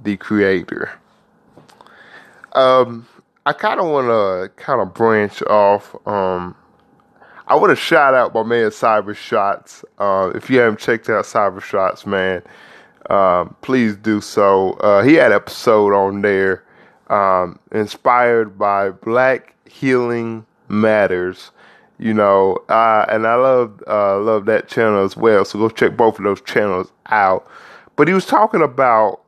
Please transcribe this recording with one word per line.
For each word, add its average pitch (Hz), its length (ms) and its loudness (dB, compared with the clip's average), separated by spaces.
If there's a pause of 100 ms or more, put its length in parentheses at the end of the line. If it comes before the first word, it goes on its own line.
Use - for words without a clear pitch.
the 104 120 -4
Creator. 95 760 -2 (1600)
Um, 127 520 2 (400)
I 147 60 0
kinda 208 320 -4
wanna 113 720 -2
kinda 120 300 -4
branch 104 580 -2
off. 101 520 2 (120)
Um, 92 480 -4 (920)
I - 80 2
wanna 165 200 2
shout 143 380 2
out 117 200 0
my 113 100 -2
man 117 260 0
Cyber 104 460 -2
Shots. - 680 -6 (160)
Uh, 98 340 0
if - 160 -12
you 131 100 2
haven't 113 200 0
checked 117 300 -4
out 107 160 -2
Cyber 98 360 -2
Shots, 95 440 -4
man, 92 360 -2 (680)
um, 90 520 0
please 117 360 -2
do 107 240 -2
so. 98 580 2
Uh, 101 240 2
he 143 120 6
had 135 160 4
an 101 40 4
episode 104 580 0
on 98 280 0
there, 95 420 -2 (460)
um, 92 500 0 (140)
inspired 117 840 0
by 98 340 -2
Black 123 600 -2 (120)
Healing 120 800 -4 (240)
Matters. 101 840 -2 (460)
You 110 160 -4
know, 98 440 2 (100)
uh, 110 400 2
and 110 180 -2
I 117 100 2
love, 123 520 0
uh, 101 320 0
love 107 280 -2
that 110 200 -2
channel 104 380 0
as 98 100 -8
well. 110 300 2
So 104 140 -10
go 110 100 0
check - 260 0
both 113 220 2
of 95 80 -10
those 101 160 -2
channels 98 500 -4 (140)
out. 95 420 0 (480)
But 151 140 2
he 180 40 0
was 190 120 -2
talking 208 360 0
about, 123 680 0